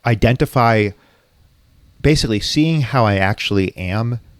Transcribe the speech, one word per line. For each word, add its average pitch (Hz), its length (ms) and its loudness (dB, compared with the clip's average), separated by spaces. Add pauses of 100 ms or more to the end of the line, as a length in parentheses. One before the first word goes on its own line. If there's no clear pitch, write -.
identify, 117 840 2 (1120)
basically 139 380 0
seeing 156 420 0
how 123 240 0
I 101 120 2
actually 95 600 -2
am 113 420 -4 (200)